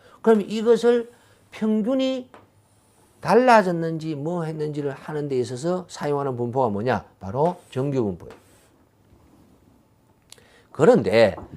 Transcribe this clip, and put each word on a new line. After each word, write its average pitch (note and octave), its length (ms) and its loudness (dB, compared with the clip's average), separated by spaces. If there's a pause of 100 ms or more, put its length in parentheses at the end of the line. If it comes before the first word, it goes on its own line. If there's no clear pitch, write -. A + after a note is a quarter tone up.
(220)
그럼 G#3+ 200 4
이것을 A#3 680 0 (400)
평균이 B3+ 800 -4 (920)
달라졌는지 E3+ 920 2
뭐 E3 300 -6
했는지를 D3+ 480 -6
하는 D3 360 -8
데 C3 100 -2
있어서 D3+ 500 -4
사용하는 C#3+ 480 -4
분포가 A#2+ 320 0
뭐냐? G#2 380 -2 (140)
바로 C#3 360 -2 (140)
정규 C3+ 340 -2
분포예요. F2 300 -8 (2500)
그런데 A2+ 600 4 (220)